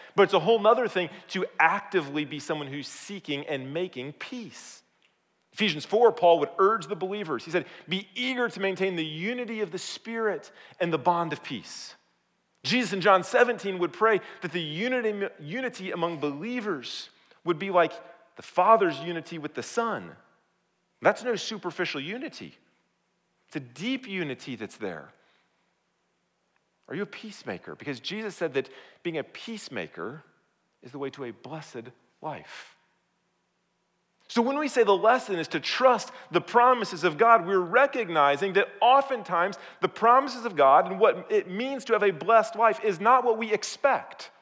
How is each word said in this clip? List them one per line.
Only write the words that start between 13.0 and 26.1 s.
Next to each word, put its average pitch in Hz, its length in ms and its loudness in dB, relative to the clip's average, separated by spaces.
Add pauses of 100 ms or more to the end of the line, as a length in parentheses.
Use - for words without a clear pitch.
John 190 220 6
seventeen 233 560 -2
would 175 120 -2
pray 220 300 2 (200)
that 160 120 -10
the 175 80 -4
unity, 208 680 -4 (100)
unity 190 540 -8
among 170 280 -4
believers 156 880 -6 (340)
would 165 160 -2
be 196 120 -6
like 175 200 4 (440)
the - 80 -20
Father's 180 580 4
unity 165 360 -8
with 147 160 -10
the - 100 -8
Son. 156 520 -6 (840)
That's 208 220 2
no 240 120 -2
superficial 175 640 -6
unity. 196 580 -12 (880)
It's - 100 -12
a - 20 -6
deep 156 480 -8
unity 147 480 -8
that's 104 220 -12
there. 82 340 -10 (1800)